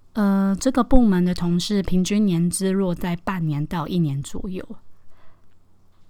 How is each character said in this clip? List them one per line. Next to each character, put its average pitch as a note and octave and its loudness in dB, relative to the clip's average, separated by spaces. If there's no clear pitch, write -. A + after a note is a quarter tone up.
呃， G3 2
这 C4 0
个 C4 2
部 B3+ 8
门 F3+ 4
的 F3+ 0
同 F3 0
事 G3 -2
平 F#3 0
均 G#3 0
年 F3 2
资 F#3+ -2
落 F#3+ 0
在 F3 -4
半 F3+ -6
年 D3 -2
到 D#3 -6
一 F3+ -2
年 C#3 -2
左 - -8
右。 - -10